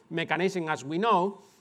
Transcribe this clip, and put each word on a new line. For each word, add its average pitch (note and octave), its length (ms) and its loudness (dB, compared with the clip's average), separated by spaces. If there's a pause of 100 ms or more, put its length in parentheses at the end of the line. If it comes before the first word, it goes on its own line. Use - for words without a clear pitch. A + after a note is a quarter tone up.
mechanism, E3 600 0
as C3 140 -4
we D3+ 140 -6
know, G3+ 440 2 (200)